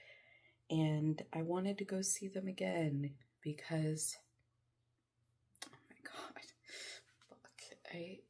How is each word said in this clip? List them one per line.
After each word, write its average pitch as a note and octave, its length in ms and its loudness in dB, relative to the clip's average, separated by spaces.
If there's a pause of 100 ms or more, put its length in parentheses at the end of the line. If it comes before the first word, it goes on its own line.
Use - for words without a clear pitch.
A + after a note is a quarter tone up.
(680)
And D#3 520 6 (120)
I E3 80 0
wanted F#3 380 2
to G3+ 60 0
go F#3+ 160 0
see F#3+ 260 0
them F#3+ 200 -2
again E3 640 2 (320)
because, D#3 760 0 (1500)
oh - 100 -20 (120)
my - 140 -20
God, - 400 -12 (840)
fuck, - 640 -16
I, F3 260 -8 (100)